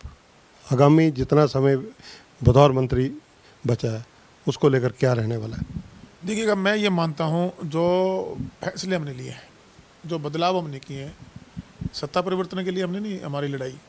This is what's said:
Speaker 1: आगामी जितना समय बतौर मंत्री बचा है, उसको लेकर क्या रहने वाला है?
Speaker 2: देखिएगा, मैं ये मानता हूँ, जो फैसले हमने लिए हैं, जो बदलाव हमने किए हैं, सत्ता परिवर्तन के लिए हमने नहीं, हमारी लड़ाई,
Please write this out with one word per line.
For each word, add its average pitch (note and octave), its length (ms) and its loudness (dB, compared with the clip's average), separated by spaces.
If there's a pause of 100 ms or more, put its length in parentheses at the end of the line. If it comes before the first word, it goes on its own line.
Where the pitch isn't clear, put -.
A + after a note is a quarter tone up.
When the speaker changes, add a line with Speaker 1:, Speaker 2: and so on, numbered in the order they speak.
(720)
Speaker 1:
आगामी D3+ 380 8
जितना C#3 340 4
समय C3+ 320 2 (640)
बतौर C3+ 280 8
मंत्री C3 440 0 (520)
बचा A#2 220 0
है, A2+ 160 -6 (420)
उसको D3 220 2
लेकर B2+ 200 2
क्या B2+ 240 0
रहने A2+ 240 -2
वाला A2 200 -8
है? - 80 -6 (600)
Speaker 2:
देखिएगा, G#3+ 300 0
मैं G3 200 2
ये G#3 140 0
मानता E3 340 0
हूँ, F3 300 0 (120)
जो D#3+ 180 -2 (800)
फैसले F#3 320 -4
हमने D3 180 -6
लिए B2+ 160 -12
हैं, - 200 -18 (560)
जो D#3+ 140 -6
बदलाव E3 380 -2
हमने D3 220 -6
किए C#3 240 -12
हैं, D3+ 140 -14 (760)
सत्ता E3 280 -4
परिवर्तन F#3 420 -4
के F#3 80 -4
लिए F#3 120 -4
हमने F3+ 160 -6
नहीं, G#3 220 -8
हमारी C#3+ 260 -6
लड़ाई, C3 300 -8 (100)